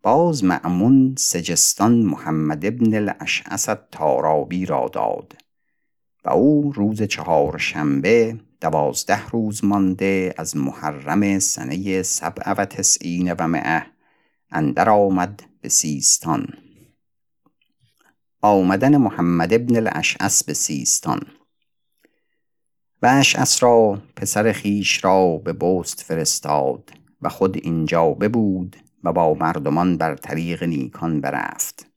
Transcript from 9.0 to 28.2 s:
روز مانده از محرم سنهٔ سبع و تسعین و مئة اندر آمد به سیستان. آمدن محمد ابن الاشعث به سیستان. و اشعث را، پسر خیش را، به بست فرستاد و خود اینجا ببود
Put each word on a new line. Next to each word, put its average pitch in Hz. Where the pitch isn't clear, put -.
روز 107
مانده 95
از 80
محرم 76
سنهٔ 95
سبع -
و 98
تسعین 87
و 85
مئة 80
اندر 85
آمد 98
به -
سیستان. -
آمدن 101
محمد 85
ابن 120
الاشعث -
به 78
سیستان. 67
و 123
اشعث 131
را، 113
پسر 107
خیش 104
را، 92
به 82
بست 87
فرستاد 73
و 82
خود 92
اینجا 82
ببود 101